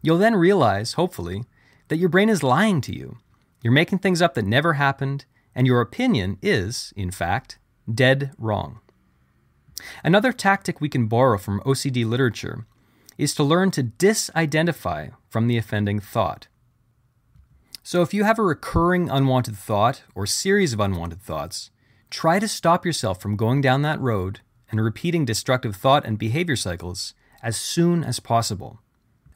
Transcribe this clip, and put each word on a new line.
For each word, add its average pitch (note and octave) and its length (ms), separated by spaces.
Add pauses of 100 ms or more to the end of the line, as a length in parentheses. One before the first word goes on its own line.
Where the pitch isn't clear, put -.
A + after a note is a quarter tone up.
You'll D#3+ 160
then A3+ 160
realize, C#3+ 580
hopefully, G2+ 520 (420)
that D#3 100
your F3+ 120
brain F#3+ 200
is E3+ 140
lying D#3+ 380
to - 140
you. C2 220 (460)
You're A#2 100
making F3 260
things F3+ 220
up E3+ 140
that G#2+ 100
never D3+ 280
happened, C#3 520 (300)
and B2+ 100
your B2 160
opinion A#2 640
is, B2 520
in F#2+ 140
fact, F2+ 480 (340)
dead C3+ 460
wrong. G#2 440 (1200)
Another G#3 280
tactic - 480
we D3 100
can A#2+ 180
borrow A2+ 300
from G2+ 280
O C3+ 80
C C#3 160
D B2 160
literature A#2 600 (520)
is D3 180
to D#3 80
learn F3 280
to C#3 120
disidentify D#3 1300 (180)
from A2+ 180
the A#2+ 100
offending G#2 420
thought. - 480 (1300)
So F3+ 200
if E3 120
you G#3 100
have A3 160
a A3 40
recurring E3+ 680
unwanted B2+ 480
thought A2 460 (120)
or G2 100
series G3 480
of G#2 60
unwanted E2+ 420
thoughts, D#2 480 (400)
try E3+ 300
to G#3+ 80
stop F3 380
yourself A2+ 360
from G#2 140
going A#2 260
down C3+ 200
that D3+ 180
road G#2+ 400 (320)
and A2 100
repeating D#3+ 440
destructive A#2 500
thought C#3 300
and A2 120
behavior C3 380
cycles F2 580 (280)
as A#2 160
soon E3+ 460
as A#2+ 160
possible. - 600 (560)